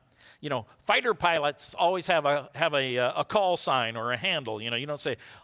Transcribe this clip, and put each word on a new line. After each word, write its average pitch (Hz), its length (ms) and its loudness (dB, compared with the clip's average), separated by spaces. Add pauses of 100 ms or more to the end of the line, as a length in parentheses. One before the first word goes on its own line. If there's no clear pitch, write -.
(420)
you 147 80 -10
know, 123 160 -4 (140)
fighter 247 340 0
pilots 160 640 0
always 175 320 2
have 165 180 4
a, 143 300 2
have 151 180 0
a, 131 240 0
uh, 123 240 0
a - 40 0
call 185 320 2
sign 120 380 0
or 117 160 -4
a 123 60 -2
handle. 127 440 -4
You 117 100 -6
know, 120 40 -2
you 127 120 -4
don't 147 120 -6
say 135 180 -4 (260)